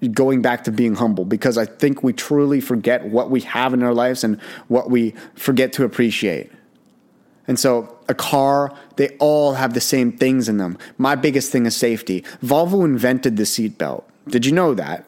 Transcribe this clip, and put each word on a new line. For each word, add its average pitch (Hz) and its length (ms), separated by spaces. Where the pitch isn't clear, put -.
going 131 300
back 120 220
to 120 60
being 113 240
humble, 101 300
because 110 340
I 113 60
think 139 400
we 127 80
truly 143 480
forget 120 460
what 113 220
we 127 120
have 127 340
in 123 80
our 123 120
lives 123 280
and 107 180
what 120 200
we 117 260
forget 131 400
to 139 100
appreciate. 104 680
And 127 120
so 120 400
a 143 60
car, 139 600
they 139 120
all 147 340
have 131 220
the 123 60
same 123 320
things 131 360
in 107 80
them. 92 220
My 135 180
biggest 135 380
thing 123 140
is 113 100
safety. 107 460
Volvo 170 440
invented 127 500
the 107 60
seatbelt. 101 640
Did 123 180
you 139 60
know 170 200
that? 82 360